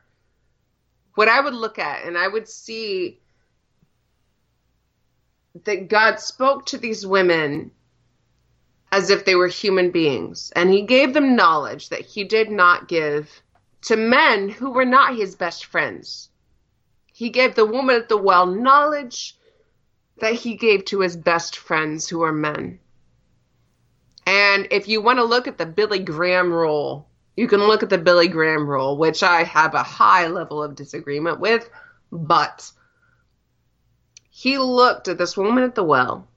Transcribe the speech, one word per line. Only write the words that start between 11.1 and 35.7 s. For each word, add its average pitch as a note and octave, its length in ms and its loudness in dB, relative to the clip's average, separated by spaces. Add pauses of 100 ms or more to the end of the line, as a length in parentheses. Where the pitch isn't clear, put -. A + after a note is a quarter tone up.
them C#4 200 2
knowledge D#3+ 540 0
that - 140 -8
he - 220 -10
did G#3+ 260 0
not F3+ 380 2
give D3+ 540 -4 (400)
to A3+ 140 0
men A3+ 520 2
who B3 220 -10
were B3+ 140 0
not B3+ 320 4
his F#3+ 180 -6
best E3+ 300 -8
friends. A#2+ 640 -8 (840)
He A#3 180 -10
gave B3 240 0
the A3+ 120 4
woman B3+ 300 0
at A#3 120 -4
the A3 80 2
well F#3 300 4
knowledge C4+ 920 0 (840)
that A3 140 -2
he A#3+ 200 -6
gave G3 320 2
to G3 140 -2
his F3 160 -2
best E3 400 -2
friends D#3 520 -4
who E3 140 -6
are D#3+ 100 0
men. D3+ 460 -6 (1500)
And G3 440 2
if G3 180 -2
you G#3+ 140 -2
want A#3+ 160 2
to A#3+ 60 2
look A#3+ 240 0
at - 100 -10
the D#3+ 80 -6
Billy G3+ 320 -2
Graham F3+ 540 0
rule, D3+ 560 -2 (260)
you A3+ 140 -2
can G3+ 120 4
look G#3+ 220 4
at G3+ 80 -2
the F#3+ 80 2
Billy E3+ 300 4
Graham D#3 400 0
rule, C#3 300 -2
which D#3+ 240 0
I F3 220 2
have D#3 300 0
a C3 80 0
high - 460 2
level D#3+ 340 -8
of D3 140 -10
disagreement D3 640 -8
with, A3+ 280 -2 (440)
but D#3+ 580 -2 (1600)
he C4+ 280 -2
looked B3 500 2
at E3+ 100 -4
this F3 180 -4
woman A3+ 280 0
at B3 100 -4